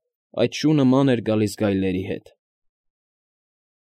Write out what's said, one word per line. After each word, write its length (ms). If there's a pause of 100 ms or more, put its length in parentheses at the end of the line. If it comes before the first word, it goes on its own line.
(340)
այդ 240
շունը 300
ման 260
էր 100
գալիս 320
գայլերի 480
հետ։ 280 (1500)